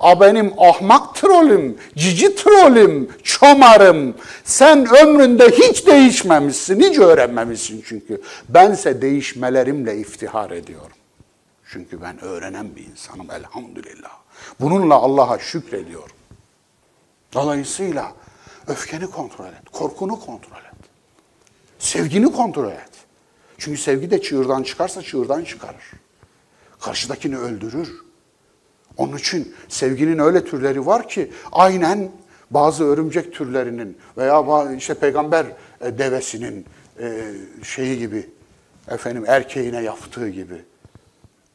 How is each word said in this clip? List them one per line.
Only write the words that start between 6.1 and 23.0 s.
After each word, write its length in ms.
hiç 180
öğrenmemişsin 880
çünkü. 360
Bense 540
değişmelerimle 960
iftihar 520
ediyorum. 460
Çünkü 360
ben 220
öğrenen 520
bir 100
insanım 440
elhamdülillah. 880
Bununla 340
Allah'a 440
şükrediyorum. 800
Dolayısıyla 800
öfkeni 400
kontrol 400
et, 260
korkunu 480
kontrol 380
et. 100
Sevgini 540
kontrol 380
et. 200